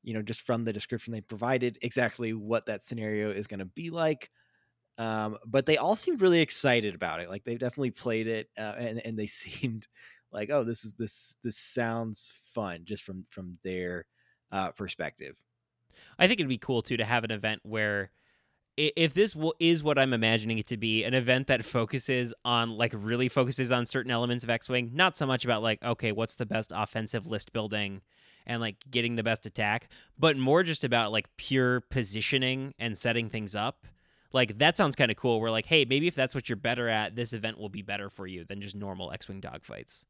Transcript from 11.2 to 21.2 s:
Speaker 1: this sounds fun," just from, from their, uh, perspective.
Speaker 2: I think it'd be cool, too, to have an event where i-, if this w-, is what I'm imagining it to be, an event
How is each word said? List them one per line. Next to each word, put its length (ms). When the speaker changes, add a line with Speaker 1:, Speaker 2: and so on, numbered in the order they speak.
Speaker 1:
this 140
sounds 760
fun," 300
just 180
from, 280
from 340
their, 420
uh, 180
perspective. 680
Speaker 2:
I 100
think 100
it'd 100
be 100
cool, 240
too, 160
to 60
have 200
an 80
event 320
where 480
i-, 180
if 180
this 180
w-, 260
is 240
what 160
I'm 140
imagining 460
it 80
to 100
be, 280
an 100
event 340